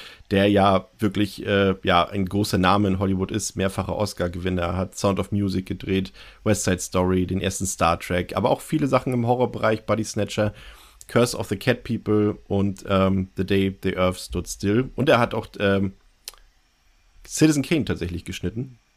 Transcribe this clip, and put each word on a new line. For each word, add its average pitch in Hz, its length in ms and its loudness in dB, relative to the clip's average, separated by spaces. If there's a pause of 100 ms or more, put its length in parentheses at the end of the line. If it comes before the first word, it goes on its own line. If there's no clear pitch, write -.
(320)
der 98 160 4
ja 98 400 4 (100)
wirklich, 101 480 -2
äh, 98 380 2
ja, 87 240 4
ein 101 160 -2
großer 101 340 0
Name 98 300 4
in 95 100 0
Hollywood 95 320 0
ist, 107 240 -6
mehrfacher 95 400 -2
Oscar-Gewinner, 90 800 -2
hat 92 220 -4
Sound 98 240 0
of 95 120 -6
Music 95 340 0
gedreht, 95 460 -2 (320)
West 107 200 0
Side 92 160 0
Story, 92 460 0
den 95 160 -2
ersten 92 240 -4
Star 85 340 0
Trek, 90 340 -4
aber 98 160 0
auch - 120 -2
viele 147 260 -2
Sachen 131 240 0
im 120 140 0
Horrorbereich, 117 580 0
Body - 180 0
Snatcher, 107 520 -2 (520)
Curse 120 300 2
of 120 120 -8
the 101 80 -4
Cat - 280 -2
People 104 540 0 (100)
und, 98 400 0
ähm, 95 480 2
The 95 80 -2
Day 98 380 2
the 95 160 -2
Earth 92 200 2
Stood - 300 -8
Still. 110 480 0
Und 143 140 2
er 120 80 6
hat 117 160 0
auch, 92 120 -6 (140)
ähm, 98 320 2 (1400)
Citizen 151 340 2
Kane 143 220 0
tatsächlich 85 400 -4
geschnitten. 117 540 -8 (180)